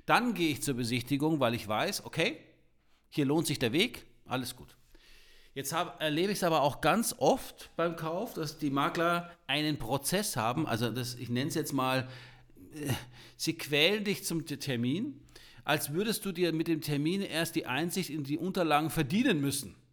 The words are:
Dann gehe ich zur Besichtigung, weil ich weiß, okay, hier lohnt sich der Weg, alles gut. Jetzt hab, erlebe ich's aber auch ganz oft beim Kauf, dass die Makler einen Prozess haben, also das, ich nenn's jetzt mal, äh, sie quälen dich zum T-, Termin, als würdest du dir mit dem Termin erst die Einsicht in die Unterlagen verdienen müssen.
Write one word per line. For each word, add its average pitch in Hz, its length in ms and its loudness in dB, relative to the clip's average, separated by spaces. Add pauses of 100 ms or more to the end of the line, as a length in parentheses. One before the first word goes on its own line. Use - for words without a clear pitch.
Dann 208 280 4
gehe 175 160 2
ich 123 120 -2
zur 139 120 0
Besichtigung, 127 680 0
weil 120 140 4
ich 110 140 -4
weiß, 131 360 -2
okay, 220 340 -2 (720)
hier 147 160 2
lohnt 151 200 2
sich 139 120 0
der 117 140 2
Weg, 208 340 0 (200)
alles 123 300 -4
gut. - 180 -20 (800)
Jetzt 139 180 -6
hab, 170 280 -2
erlebe 156 320 2
ich's 190 120 0
aber 160 180 4
auch 143 180 0
ganz 185 380 4
oft - 580 0
beim 165 200 0
Kauf, 170 380 -4
dass 156 240 -6
die 147 120 -2
Makler 170 600 2 (160)
einen 151 320 0
Prozess 139 580 -2
haben, 131 300 0
also 113 240 0
das, 123 260 -6
ich 123 140 -10
nenn's 123 240 0
jetzt 156 180 -2
mal, 131 340 0 (680)
äh, 143 180 -4 (440)
sie 160 180 -2
quälen 165 500 2
dich 202 200 -4
zum 165 220 -2
T-, 143 120 -6
Termin, 139 640 -2 (440)
als 151 280 0
würdest 202 320 -2
du 196 80 -2
dir 170 200 0
mit 160 160 0
dem 160 120 0
Termin 151 420 0
erst 160 340 -4
die - 100 -2
Einsicht 165 440 -2
in 147 140 -4
die 139 140 -2
Unterlagen 160 500 2
verdienen 165 520 4
müssen. 135 340 -2 (180)